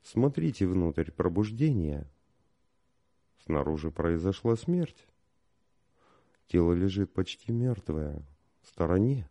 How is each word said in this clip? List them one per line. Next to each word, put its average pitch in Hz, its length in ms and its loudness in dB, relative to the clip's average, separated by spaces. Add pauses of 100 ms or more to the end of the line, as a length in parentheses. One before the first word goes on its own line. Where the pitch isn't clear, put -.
Смотрите 139 640 0
внутрь 87 440 0
пробуждения. 98 1000 0 (1300)
Снаружи 78 460 -2
произошла 85 680 0
смерть. - 500 -4 (1400)
Тело 85 240 4
лежит 92 400 0
почти - 380 -4
мертвое, 78 720 -4 (380)
в - 80 -20
стороне. 95 640 0